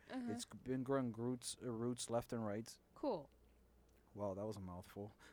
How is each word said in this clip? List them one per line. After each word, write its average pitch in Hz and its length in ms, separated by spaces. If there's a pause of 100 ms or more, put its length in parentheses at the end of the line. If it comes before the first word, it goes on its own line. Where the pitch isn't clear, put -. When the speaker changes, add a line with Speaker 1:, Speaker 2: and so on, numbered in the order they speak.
(100)
Speaker 1:
Uh-huh. 247 220
Speaker 2:
It's 233 140
g-, - 40 (140)
been 131 180
growing 131 320
roots, 123 420 (100)
uh, 127 40
roots 120 380
left 117 240
and 113 140
right. 107 260 (220)
Speaker 1:
Cool. 190 340 (840)
Speaker 2:
Wow, 101 200
that 101 120
was 107 100
a 101 40
mouthful. 92 540 (180)